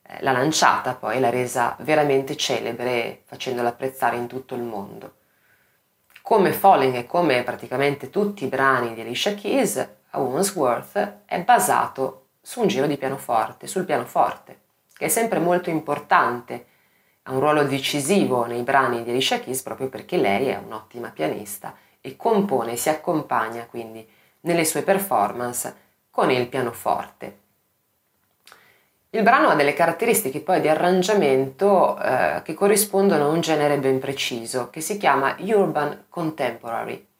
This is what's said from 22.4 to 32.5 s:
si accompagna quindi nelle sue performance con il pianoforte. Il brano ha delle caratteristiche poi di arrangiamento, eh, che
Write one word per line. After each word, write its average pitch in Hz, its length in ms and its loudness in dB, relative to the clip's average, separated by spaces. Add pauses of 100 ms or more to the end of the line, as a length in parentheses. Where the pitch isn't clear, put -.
si 120 140 -2
accompagna 120 800 -2
quindi 113 400 -12 (340)
nelle 170 240 0
sue 151 180 -2
performance 123 920 -2 (340)
con 180 220 0
il 123 160 0
pianoforte. - 920 -4 (1700)
Il 403 120 0
brano 262 280 6
ha 160 40 4
delle 147 200 4
caratteristiche 170 680 0
poi 175 200 0
di 151 80 2
arrangiamento, 175 1300 4
eh, 90 420 0
che 160 120 -8